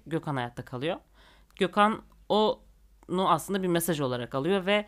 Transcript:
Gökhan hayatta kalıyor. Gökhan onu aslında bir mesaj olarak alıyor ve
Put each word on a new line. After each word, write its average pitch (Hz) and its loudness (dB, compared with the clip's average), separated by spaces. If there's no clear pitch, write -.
Gökhan 156 -4
hayatta 120 -6
kalıyor. 143 -6
Gökhan 208 2
onu 214 2
aslında 185 0
bir 185 0
mesaj 170 0
olarak 123 -4
alıyor 175 0
ve 208 0